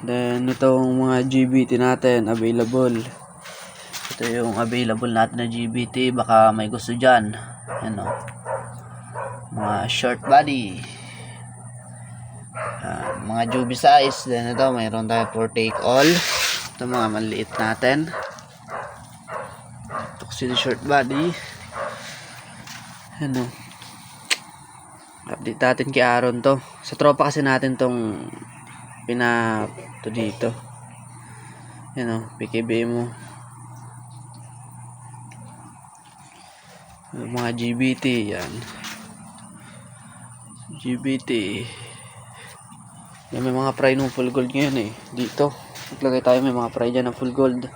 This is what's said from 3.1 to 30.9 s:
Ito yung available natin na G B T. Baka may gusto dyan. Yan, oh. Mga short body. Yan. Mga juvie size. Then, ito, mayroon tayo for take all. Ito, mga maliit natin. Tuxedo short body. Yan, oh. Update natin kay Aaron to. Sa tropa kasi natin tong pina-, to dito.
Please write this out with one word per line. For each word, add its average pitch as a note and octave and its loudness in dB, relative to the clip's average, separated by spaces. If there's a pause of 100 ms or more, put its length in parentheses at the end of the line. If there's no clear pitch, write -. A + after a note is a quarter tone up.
Ito A#2 -8
yung A#2 0
available A#2 0
natin A2+ 2
na A#2 -2
G A#2 -2
B B2 -2
T. B2+ 0
Baka A2+ 8
may G#2+ 0
gusto A#2+ -2
dyan. A#2+ 6 (480)
Yan, G#2+ -4
oh. - -4 (1400)
Mga G#2 -2 (160)
short B2 -2
body. C#3 4 (1800)
Yan. - -6
Mga A2+ 0
juvie B2+ 0
size. C#3 6
Then, A#2+ 0
ito, C3 4
mayroon A2+ 0
tayo A2+ 2
for A2+ 0
take A2+ 0
all. C3 8
Ito, - 0
mga B2 2
maliit A2 -2
natin. B2+ 2 (2250)
Tuxedo B2+ -4
short B2+ 2
body. C#3+ 2 (1800)
Yan, C3 -2
oh. B2 -6 (1800)
Update - -8
natin B2+ 4
kay B2+ 4
Aaron B2 4
to. C3+ 4 (160)
Sa - -10
tropa C#3+ 6
kasi D3 0
natin C3 4
tong A2+ 0 (800)
pina-, A#2 2 (320)
to - -10
dito. A2+ -4 (1400)